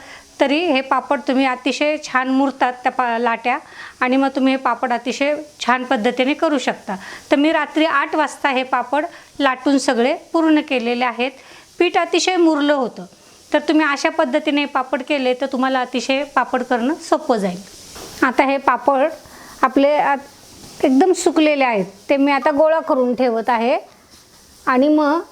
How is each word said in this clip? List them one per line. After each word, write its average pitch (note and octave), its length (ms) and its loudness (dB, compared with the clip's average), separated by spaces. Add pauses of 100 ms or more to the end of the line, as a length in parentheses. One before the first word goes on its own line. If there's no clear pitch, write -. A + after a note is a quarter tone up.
(400)
तरी C#4+ 200 2
हे D#4 220 0
पापड C4+ 460 -2
तुम्ही C4+ 180 2
अतिशय C4+ 520 -2
छान C4 300 -4
मुरतात C4+ 460 0
त्या B3 180 -2
पा-, A#3+ 260 -2
लाट्या A#3+ 400 -2 (440)
आणि B3+ 160 2
मग C4+ 100 4
तुम्ही C4+ 260 2
हे C4+ 40 0
पापड B3+ 360 -2
अतिशय C4 420 -2 (240)
छान B3+ 240 0
पद्धतीने B3 500 0
करू D4 240 0
शकता. A3+ 380 -4 (360)
तर D4+ 40 6
मी D4 160 4
रात्री D#4 340 0
आठ D4+ 300 0
वाजता D4 340 -2
हे C4 140 0
पापड C4 420 -2 (340)
लाटून C#4 380 2
सगळे C4 360 0
पूर्ण D#4+ 560 2
केलेले A#3+ 360 -2
आहेत. A#3+ 260 -4 (480)
पीठ F4+ 180 2
अतिशय F4 380 0
मुरलं D#4 380 2
होतं. A3 320 -4 (480)
तर D4+ 60 2
तुम्ही D#4 260 2
अशा C#4+ 240 -2
पद्धतीने D4+ 560 0
पापड C4 420 -4
केले C4 260 0
तर B3 120 -4
तुम्हाला C4 340 -2
अतिशय B3+ 440 -4
पापड B3+ 400 -2
करणं B3 300 -2
सोपं D4+ 440 0
जाईल. F#3+ 220 -4 (640)
आता C4+ 200 2
हे C#4 140 2
पापड C4 500 2 (540)
आपले C#4 340 2
आत-, - 920 -4
एकदम D4+ 280 4
सुकलेले D4+ 500 2
आहेत, A3 220 0 (240)
ते C#4+ 80 2
मी C#4 140 2
आता C#4 200 2
गोळा D#4 280 4
करून B3+ 360 0
ठेवत A3+ 340 0
आहे A#3+ 280 2 (920)
आणि C4+ 200 4
मग D4+ 320 2 (120)